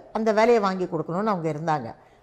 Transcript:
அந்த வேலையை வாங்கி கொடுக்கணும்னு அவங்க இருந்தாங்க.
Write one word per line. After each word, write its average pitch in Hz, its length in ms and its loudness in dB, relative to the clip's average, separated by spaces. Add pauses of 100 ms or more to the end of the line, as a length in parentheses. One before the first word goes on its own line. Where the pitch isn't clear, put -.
(120)
அந்த 220 200 0
வேலையை 226 280 6
வாங்கி 190 240 -2
கொடுக்கணும்னு 175 400 -4
அவங்க 175 260 -2
இருந்தாங்க. 151 440 -4 (280)